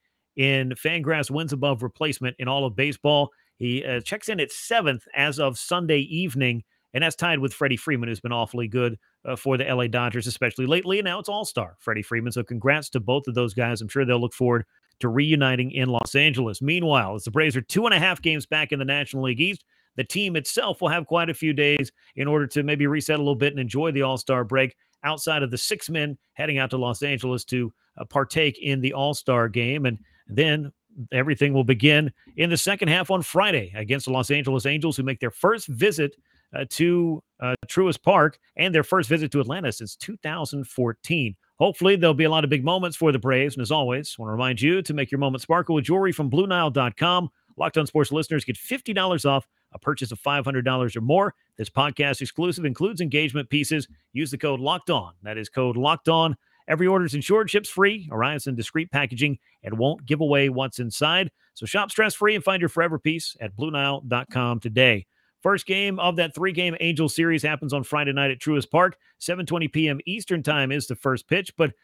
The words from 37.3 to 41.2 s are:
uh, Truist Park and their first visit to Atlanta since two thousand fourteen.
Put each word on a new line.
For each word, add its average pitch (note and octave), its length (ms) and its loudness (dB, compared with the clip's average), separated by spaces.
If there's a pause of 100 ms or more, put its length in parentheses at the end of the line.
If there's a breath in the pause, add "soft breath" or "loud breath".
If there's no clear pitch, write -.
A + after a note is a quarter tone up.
uh, B2+ 160 -2 (120)
Truist F#3 360 2
Park D#3 360 6 (160)
and F3+ 180 2
their D#3 100 6
first D#3+ 260 2
visit D#3 220 2
to D3 80 4
Atlanta C3+ 320 -2
since - 240 -10
two - 220 -12
thousand D3+ 480 -6
fourteen. A#2+ 720 -2 (240)